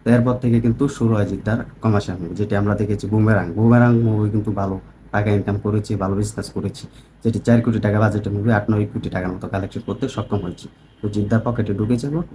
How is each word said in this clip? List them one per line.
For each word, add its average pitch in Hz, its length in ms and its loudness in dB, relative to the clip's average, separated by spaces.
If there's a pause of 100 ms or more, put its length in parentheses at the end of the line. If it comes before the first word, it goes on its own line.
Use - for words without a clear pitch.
তো 113 60 0
এরপর 120 240 4
থেকে 120 280 2
কিন্তু 117 260 2
শুরু 113 280 0
হয় 104 100 2
জিদ্দার 104 320 -2 (240)
কমার্শিয়াল 101 400 0
মুভি, 85 140 -8
যেটি 104 200 -2
আমরা 101 200 0
দেখেছি 101 320 -4
বুমেরাং। 104 460 2
বুমেরাং 117 480 4
মুভি 107 280 2
কিন্তু 107 220 -2
ভালো 95 280 -4 (320)
টাকা 104 200 2
ইনকাম 101 280 0
করেছে, 104 360 -2
ভালো 95 200 -2
বিজনেস 101 340 -4
করেছে, - 380 -8 (360)
যেটি 113 160 0
চার 117 220 4
কোটি 113 180 0
টাকা 104 200 2
বাজেটের 101 340 2
মুভি 104 180 0
আট 104 180 2
নয় 104 240 2
কোটি 107 160 -6
টাকার 92 220 -4
মতো 92 160 -8
কালেকশন 98 380 -4
করতে 101 240 -4
সক্ষম 110 280 -4
হয়েছে। 87 300 -8 (340)
তো 107 80 -4
জিদ্দার 104 340 0
পকেটে 113 300 -2
ঢুকেছে 120 340 0
এবং 160 160 -2 (120)